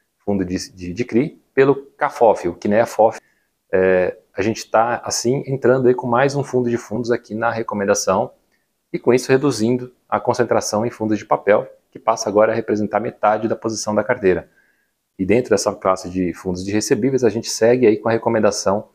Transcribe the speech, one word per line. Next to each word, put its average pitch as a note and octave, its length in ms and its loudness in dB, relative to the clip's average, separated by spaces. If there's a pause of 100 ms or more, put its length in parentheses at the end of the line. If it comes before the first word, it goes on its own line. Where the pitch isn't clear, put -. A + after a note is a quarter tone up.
(240)
fundo G2 200 -2
de, F2+ 280 -6
de, F2+ 220 -12
de G#2 100 -4
cri, C3 380 -2 (100)
pelo C3+ 220 4 (240)
cafof, A#2 480 2
o F2 80 -4
cnea G#2+ 320 0
fof. - 340 2 (540)
É, F#2 420 2 (180)
a G2+ 60 -6
gente G#2+ 300 -4
tá, A#2 340 0
assim, B2 420 -2
entrando C3 420 2
aí B2+ 60 4
com B2+ 120 -6
mais C3 280 2
um C#3 80 -2
fundo B2+ 280 -2
de A#2 80 -2
fundos A#2 320 -6
aqui A#2 240 -4
na A2+ 160 -2
recomendação G#2 800 -2 (600)
e A2+ 80 -8
com B2 140 2
isso B2+ 180 0
reduzindo B2+ 640 0 (160)
a G#2+ 100 0
concentração A2+ 680 0
em A#2+ 40 -4
fundos G#2+ 280 -4
de - 80 -12
papel, A#2 420 0 (220)
que - 80 -20
passa A2+ 320 -2
agora G#2+ 220 4
a - 20 -2
representar G#2+ 440 -2
metade A2 480 0
da A2 100 -2
posição G#2+ 380 -6
da G#2 80 0
carteira. F#2 460 0 (680)
E F#2+ 80 -2
dentro A#2+ 240 2
dessa G2+ 240 0
classe F#2 340 -2
de F2+ 240 -2
fundos F#2 320 -6
de G2 80 -6
recebíveis, B2 520 0
a A2+ 40 4
gente G#2+ 220 -4
segue A#2+ 360 4
aí G#2+ 120 4
com - 100 -4
a A2+ 40 2
recomendação G#2+ 840 0